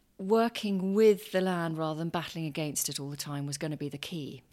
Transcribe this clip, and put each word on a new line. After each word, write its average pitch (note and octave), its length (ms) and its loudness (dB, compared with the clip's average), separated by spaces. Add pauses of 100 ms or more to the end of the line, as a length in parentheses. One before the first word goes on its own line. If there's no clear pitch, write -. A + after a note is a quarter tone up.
(180)
working G3 760 2
with G#3 400 6
the F#3 80 4
land E3+ 360 0
rather D#3 220 -2
than E3 100 -2
battling E3 360 -4
against D3+ 420 -2
it D3 120 -6
all C#3 100 -6
the C#3+ 80 -8
time C#3+ 280 -6
was C#3+ 120 -6
gonna D#3 180 -4
be C#3+ 140 -6
the D3 80 -10
key C#3 440 -10 (120)